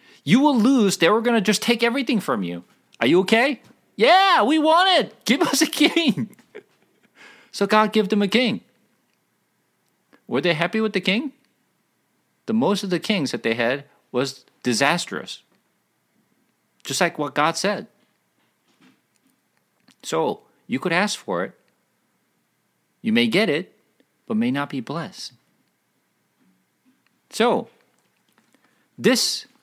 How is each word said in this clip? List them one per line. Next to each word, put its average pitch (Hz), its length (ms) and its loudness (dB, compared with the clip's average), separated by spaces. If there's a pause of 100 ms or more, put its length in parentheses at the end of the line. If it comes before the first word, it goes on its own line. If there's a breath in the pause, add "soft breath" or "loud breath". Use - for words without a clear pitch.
(240 soft breath)
You 202 160 4
will 285 160 4
lose. 226 400 2
They 170 140 2
were 220 100 2
gonna 226 220 2
just 196 180 0
take 233 220 0
everything 240 380 0
from 117 220 -2
you. 87 220 -8 (360)
Are 120 60 2
you 170 140 4
okay? 226 400 0 (360)
"Yeah, 339 480 4
we 311 140 2
want 320 300 4 (100)
it. - 280 -6
Give 294 160 2
us 277 180 0
a 320 60 2
king." - 680 -2 (180)
<laughs> - 80 -20 (880 loud breath)
So 202 160 -2
God 214 260 4
gave 214 160 2
them 202 140 2
a 196 60 0
king. 220 320 0 (1700)
Were - 140 -4
they 170 140 0
happy 175 260 -2
with 220 120 -2
the 180 80 -4
king? 226 320 -2 (1120)
The 110 80 -2
most 170 300 0
of 190 60 -8
the 170 100 -2
kings 170 320 -4
that 117 100 -6
they 113 120 -2
had 123 300 -2 (280 soft breath)
was 131 320 -6 (180)
disastrous. 127 800 -2 (1400)
Just 135 160 -6
like 175 180 -2
what 143 160 -6
God 151 220 0
said. 196 320 -6 (2250)
So - 400 -4 (260)
you 131 100 -4
could 170 140 -4
ask 196 260 -2
for 90 260 -4
it. - 80 -10 (1500)
You 113 120 -4
may 117 140 2
get 180 220 0
it, 160 240 -4 (540)
but 113 100 -4
may 117 140 0
not 143 180 -4
be 139 120 -8
blessed. 139 520 -12 (2000)
So 214 380 0 (1300)
this - 480 0 (160)